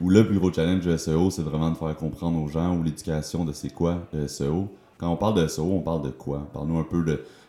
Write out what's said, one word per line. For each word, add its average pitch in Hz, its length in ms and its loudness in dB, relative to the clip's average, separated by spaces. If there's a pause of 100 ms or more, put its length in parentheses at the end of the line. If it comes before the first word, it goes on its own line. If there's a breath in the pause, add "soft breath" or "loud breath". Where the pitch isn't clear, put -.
ou 90 80 2
le 104 180 8
plus 98 100 2
gros 90 140 4
challenge 87 340 2
de 87 60 4
S 80 180 0
E 78 40 2
O, 90 180 4
c'est 85 100 -4
vraiment 78 300 0
de 80 60 -4
faire 78 180 -4
comprendre 82 480 -2
aux 73 40 -4
gens 85 300 0
ou 82 60 0
l'éducation 80 600 -4
de 76 80 -4
c'est - 200 -10
quoi 87 400 -2
le 76 100 -2
S - 180 -6
E 71 80 0
O. 95 180 0 (300 loud breath)
Quand 85 140 -4
on 82 60 -2
parle 107 180 0
de 82 100 4
S - 120 -4
E 78 40 -2
O, 87 100 0
on 92 100 0
parle 78 220 -2
de 67 60 -4
quoi ? 71 440 -8
Parle-nous 78 240 -2
un 80 60 0
peu 85 200 0
de, 76 180 0 (280 loud breath)